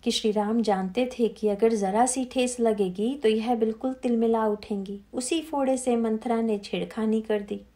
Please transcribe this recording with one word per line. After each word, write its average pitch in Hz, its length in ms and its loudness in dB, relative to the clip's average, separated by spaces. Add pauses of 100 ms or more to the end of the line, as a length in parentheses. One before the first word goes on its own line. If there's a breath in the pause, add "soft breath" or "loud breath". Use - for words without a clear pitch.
कि 240 60 0
श्री 226 220 0
राम 208 300 0
जानते 202 560 0
थे 226 100 2
कि - 200 -2
अगर 220 260 2
जरा 208 320 2
सी 254 180 -2
ठेस 247 360 -2
लगेगी 208 540 2
तो 285 140 2
यह 226 260 2
बिल्कुल 226 400 -2
तिलमिला 226 520 2
उठेंगी। 202 540 -4 (120)
उसी 311 280 -2
फोड़े 277 360 0
से 247 200 0
मंथरा 226 440 0
ने 220 180 0
छेड़खानी 214 640 -2
कर 214 220 -2
दी। 202 140 -8 (200)